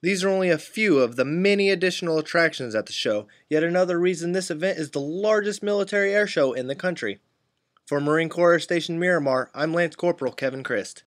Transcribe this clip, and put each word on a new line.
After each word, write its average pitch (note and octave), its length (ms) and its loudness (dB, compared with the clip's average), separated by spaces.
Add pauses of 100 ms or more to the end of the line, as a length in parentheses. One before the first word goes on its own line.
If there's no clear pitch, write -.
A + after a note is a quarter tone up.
These F#3 200 0
are G3 60 0
only F#3+ 220 2
a D#3 80 4
few G3 400 2
of A#2+ 180 2
the B2+ 80 2
many G3 460 2
additional F3+ 480 0
attractions D#3 560 -2
at G#2+ 120 0
the - 60 -14
show, G#2+ 340 -2 (220)
yet D#3 160 2
another F3 340 2
reason F3 320 0
this F#3 200 -2
event E3+ 280 -2
is D3+ 120 -6
the C#3+ 100 -4
largest G3+ 640 -2
military G3+ 520 0
air G#3 120 4
show C#3+ 260 2
in B2+ 160 -4
the C#3 80 -6
country. B2 420 -4 (680)
For C#3+ 120 -2
Marine D#3 300 2
Corps E3+ 240 4
Air E3+ 80 4
Station E3 400 -2
Miramar, C#3+ 540 0
I'm D#3 180 -2
Lance E3+ 240 0
Corporal E3+ 360 -2
Kevin C3 300 -6
Christ. G#2+ 460 -6